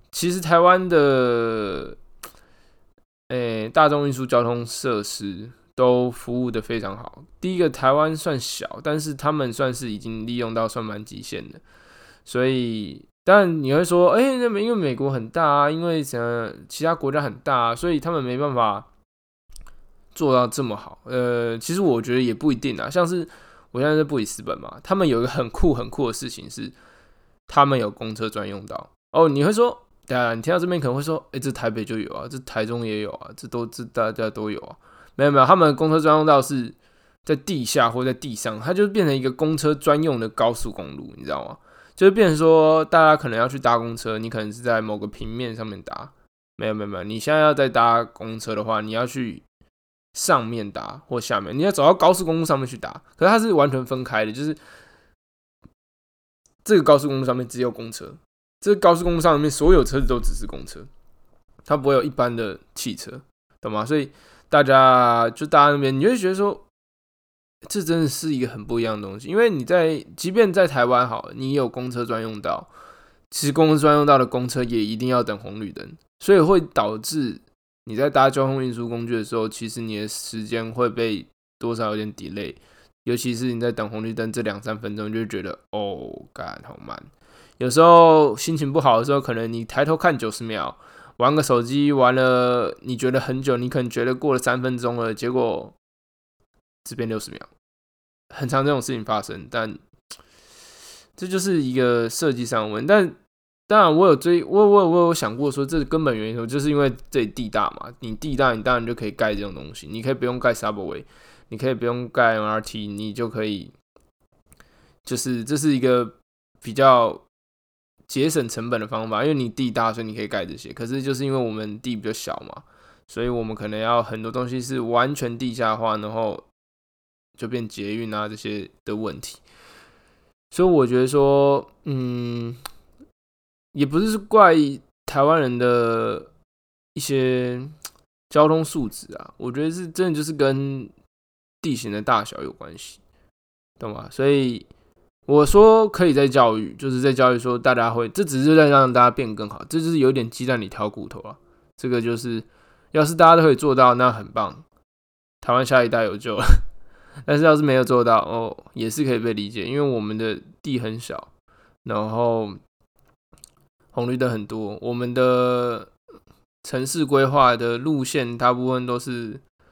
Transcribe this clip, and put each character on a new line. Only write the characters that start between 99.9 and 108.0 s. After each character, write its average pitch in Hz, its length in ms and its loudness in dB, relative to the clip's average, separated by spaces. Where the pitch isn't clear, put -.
这 185 120 -10
就 185 120 -4
是 175 240 0
一 127 100 -4
个 120 340 2
设 143 240 -2
计 120 140 -6
上 113 220 -2
的 107 40 -8
问 110 120 -4
题。 143 40 -2
但 196 280 4
当 214 140 4
然 165 180 6
我 190 100 8
有 156 80 8
追， 170 280 2
我， 202 260 4
我， 202 200 8
我 170 180 4
有 170 60 2
想 113 220 -4
过 139 160 -2
说 139 140 -4
这 147 180 -2
根 160 200 -2
本 131 120 0
原 110 140 -6
因， 117 180 -6
就 135 120 -4
是 143 100 -2
因 147 80 0
为 139 160 2
这 135 120 0
里 110 60 0
地 110 220 -10
大 107 220 -2
嘛， - 200 -16